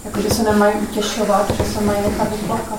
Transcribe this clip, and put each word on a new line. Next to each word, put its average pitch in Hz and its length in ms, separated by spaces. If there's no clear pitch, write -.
Jako, 208 160
že 208 100
se 220 120
nemají 214 340
utěšovat, 208 720
že - 220
se 214 80
mají 208 220
nechat 208 280
vyplakat, 214 480